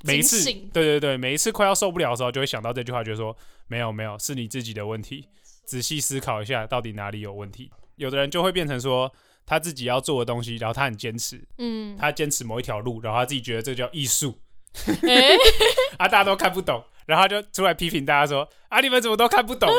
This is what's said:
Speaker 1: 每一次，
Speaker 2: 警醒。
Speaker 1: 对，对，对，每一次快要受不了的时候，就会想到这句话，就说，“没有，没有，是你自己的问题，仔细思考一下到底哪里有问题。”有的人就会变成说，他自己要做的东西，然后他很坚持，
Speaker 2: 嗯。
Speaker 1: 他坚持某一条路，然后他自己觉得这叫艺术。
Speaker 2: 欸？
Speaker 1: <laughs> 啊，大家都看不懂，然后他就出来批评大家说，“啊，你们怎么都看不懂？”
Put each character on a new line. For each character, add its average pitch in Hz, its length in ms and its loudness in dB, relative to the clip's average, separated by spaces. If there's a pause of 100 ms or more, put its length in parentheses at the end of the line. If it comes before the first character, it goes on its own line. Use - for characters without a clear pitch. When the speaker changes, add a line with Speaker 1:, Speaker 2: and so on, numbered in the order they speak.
Speaker 1:
每 147 140 2
一 151 40 0
次， - 180 4
Speaker 2:
警 277 120 0
醒。 196 200 -12
Speaker 1:
对， 165 120 4
对， 147 160 4
对， 139 160 0
每 127 180 -2
一 - 20 -4
次 220 140 0
快 214 160 2
要 196 80 4
受 190 160 0
不 170 80 -6
了 147 120 2
的 120 60 -2
时 120 60 -4
候， 123 80 0
就 131 100 -4
会 139 60 -2
想 120 160 -6
到 117 100 -4
这 127 120 -6
句 123 80 -8
话， 120 100 -4
就 110 140 -6
说 110 200 -8 (300)
，“没 117 120 -6
有， 117 120 -4
没 110 140 -8
有， 107 160 -10
是 139 160 -6
你 120 100 -6
自 123 160 -8
己 113 100 -10
的 104 140 -8
问 110 160 -6
题， 135 260 -14 (360)
仔 127 180 -8
细 151 180 -4
思 135 200 -4
考 113 200 -4
一 104 40 -8
下 117 200 -2
到 123 160 -4
底 113 120 -8
哪 101 180 -8
里 104 80 -10
有 104 140 -10
问 101 180 -12
题。” 107 180 -18 (280)
有 135 120 -6
的 131 80 -4
人 139 140 0
就 175 140 -2
会 185 80 2
变 175 140 -2
成 135 140 -4
说， 131 320 0 (320)
他 156 140 2
自 165 140 -8
己 127 120 -8
要 123 160 2
做 131 240 0
的 - 0 -
东 120 180 -4
西， 117 140 -8
然 113 140 -4
后 - 20 -2
他 135 120 0
很 120 120 -2
坚 113 220 -6
持， - 260 -10 (140)
Speaker 2:
嗯。 220 380 -8
Speaker 1:
他 151 160 -2
坚 147 180 -2
持 - 140 -4
某 113 160 -6
一 - 20 -6
条 113 180 -6
路， 117 220 -6
然 110 100 -4
后 113 60 0
他 127 80 2
自 139 80 -6
己 127 80 -6
觉 113 140 -6
得 113 60 -6
这 131 120 -6
叫 123 180 -4
艺 143 140 -4
术。 123 320 -2 (640)
Speaker 2:
欸？ 269 340 8 (300)
Speaker 1:
<laughs> 508 320 2
啊， 185 100 4
大 220 100 6
家 196 60 6
都 196 120 2
看 190 160 0
不 185 100 -4
懂， 123 220 -2 (220)
然 160 120 2
后 190 60 8
他 196 40 6
就 208 220 -2
出 185 140 -2
来 175 100 4
批 170 160 -2
评 139 160 -2
大 147 140 6
家 147 40 6
说 143 240 -2 (220)
，“啊， 233 100 4
你 269 80 4
们 254 140 2
怎 226 80 0
么 214 60 2
都 233 100 6
看 240 180 4
不 220 120 -6
懂？” 220 120 4 (100)